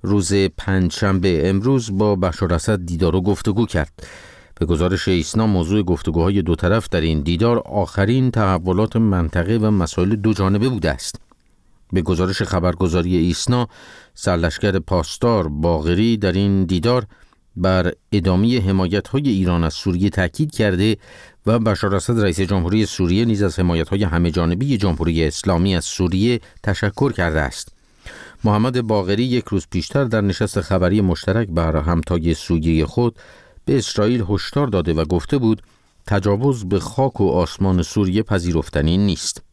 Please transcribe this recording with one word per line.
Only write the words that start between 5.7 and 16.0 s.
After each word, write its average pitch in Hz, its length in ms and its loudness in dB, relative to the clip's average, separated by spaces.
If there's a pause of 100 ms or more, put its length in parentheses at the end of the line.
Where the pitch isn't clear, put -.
گفتگوهای 87 580 0
دو 82 140 0
طرف 101 340 0
در 87 120 0
این 78 200 0
دیدار 90 380 2
آخرین 117 720 0
تحولات 95 640 0
منطقه 92 600 0
و 107 140 2
مسائل 95 440 0
دو 107 180 0
جانبه 101 360 2
بوده 90 220 -2
است. - 240 -8 (760)
به 92 80 2
گزارش 90 400 0
خبرگزاری 90 760 0
ایسنا، 117 500 0 (460)
سرلشکر 90 680 -2
پاسدار 95 680 0
باقری 85 680 0